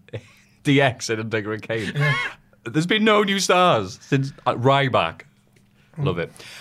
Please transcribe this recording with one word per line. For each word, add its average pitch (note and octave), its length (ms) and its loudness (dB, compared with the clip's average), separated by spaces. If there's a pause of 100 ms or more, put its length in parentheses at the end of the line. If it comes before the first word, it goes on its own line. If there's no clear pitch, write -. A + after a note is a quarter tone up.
(300)
<laughs> - 340 -20
D C#3 180 4
X, B2 280 0
and A2+ 120 -2
Undertaker G#2+ 320 -4
and A2 100 -8
Kane. A2 300 -6 (720)
There's D3+ 220 -2
been G#3+ 160 2
no G#3+ 200 4
new G3 160 0
stars F3 640 2
since, C3+ 300 -2 (140)
uh, B2 100 0
Ryback. A#2+ 680 2 (760)
Love F#2+ 220 -2
it. D#2+ 120 -4 (300)